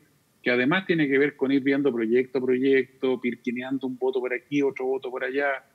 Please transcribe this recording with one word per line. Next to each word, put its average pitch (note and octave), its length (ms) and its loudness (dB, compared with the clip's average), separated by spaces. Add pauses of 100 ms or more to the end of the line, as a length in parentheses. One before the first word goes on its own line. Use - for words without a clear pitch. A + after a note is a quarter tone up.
(420)
que B2 100 0
además C#3+ 340 2
tiene D#3+ 220 2
que C3+ 100 2
ver C#3+ 200 0
con C3+ 160 -2
ir C#3 100 2
viendo C#3 300 2
proyecto A#2+ 460 0
a - 20 0
proyecto, C3 800 0
pirquineando B2+ 680 -4
un B2+ 100 -6
voto C3 220 -2
por B2 140 -2
aquí, C#3+ 280 -2
otro C3 240 0
voto C3 240 -4
por B2+ 140 -6
allá. C3+ 400 -2 (120)